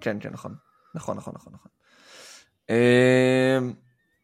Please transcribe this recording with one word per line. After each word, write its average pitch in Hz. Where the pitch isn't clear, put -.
כן, 107
כן, 101
נכון. 98
נכון, 104
נכון, -
נכון, -
נכון. -
אמ, 127